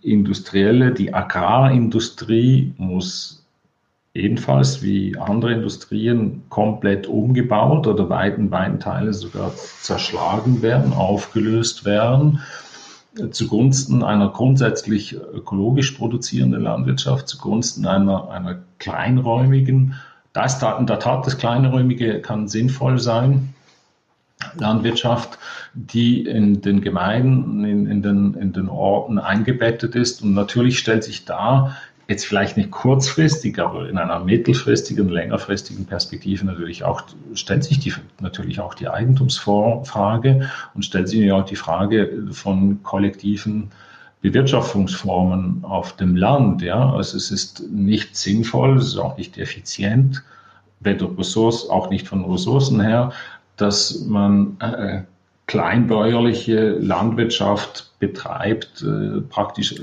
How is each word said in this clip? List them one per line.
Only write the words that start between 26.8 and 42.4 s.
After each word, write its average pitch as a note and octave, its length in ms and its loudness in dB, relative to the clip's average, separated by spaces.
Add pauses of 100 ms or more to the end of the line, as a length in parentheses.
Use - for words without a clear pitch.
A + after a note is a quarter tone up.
Gemeinden, G#2 840 2
in, G#2 220 2
in G2+ 140 0
den, G2+ 340 2
in F#2+ 180 -2
den F#2+ 160 -2
Orten G2 500 0
eingebettet A#2 760 0
ist. A#2+ 260 -2
Und G2+ 120 2
natürlich A#2+ 460 2
stellt A2 240 2
sich - 220 -12
da C3 500 0 (320)
jetzt G2+ 180 -4
vielleicht G2+ 300 0
nicht G2+ 140 0
kurzfristig, C3+ 880 2
aber F2 300 -4
in F#2 80 -2
einer E2+ 220 -2
mittelfristigen, G2+ 880 2
längerfristigen F#2+ 760 -4
Perspektive F#2+ 600 -6
natürlich F2 380 -6
auch, F2+ 180 -4 (320)
stellt - 300 -2
sich - 160 0
die, - 140 -2 (260)
natürlich F2+ 400 -8
auch F2 160 -8
die - 140 -8
Eigentumsfrage A2+ 1600 2 (280)
und G2+ 100 -6
stellt F#2 240 -2
sich A2 120 2
ja G2 160 4
auch F#2+ 80 0
die G2 100 -10
Frage G2+ 760 0
von G2 540 0